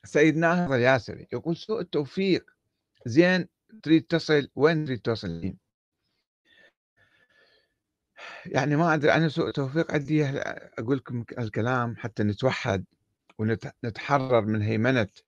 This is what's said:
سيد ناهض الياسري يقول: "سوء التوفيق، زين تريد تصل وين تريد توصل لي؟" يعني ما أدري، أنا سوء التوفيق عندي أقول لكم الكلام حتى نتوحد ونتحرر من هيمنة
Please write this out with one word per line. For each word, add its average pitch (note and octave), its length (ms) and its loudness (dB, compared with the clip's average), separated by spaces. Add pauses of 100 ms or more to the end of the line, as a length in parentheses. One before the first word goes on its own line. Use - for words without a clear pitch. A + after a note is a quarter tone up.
سيد D3+ 340 4
ناهض E3+ 340 0
الياسري B2+ 600 0
يقول: D3+ 240 -4
"سوء - 240 -6
التوفيق، F3 640 -2 (600)
زين F3 420 4 (360)
تريد D#3 200 4
تصل D3+ 520 0
وين D#3 300 2
تريد B2+ 140 -4
توصل G#2+ 300 -4
لي؟" E2 260 -8 (3000)
يعني D3 300 0
ما D#3+ 180 2
أدري، C#3+ 200 4
أنا D#3 160 4
سوء - 180 -2
التوفيق C#3+ 440 -2
عندي D3+ 340 0
أقول C3+ 720 -4
لكم B2 280 -8 (140)
الكلام A#2+ 560 -2
حتى A2+ 280 -6
نتوحد G#2 600 0 (520)
ونتحرر A#2+ 1080 -2
من G#2+ 160 0
هيمنة A2 460 0 (200)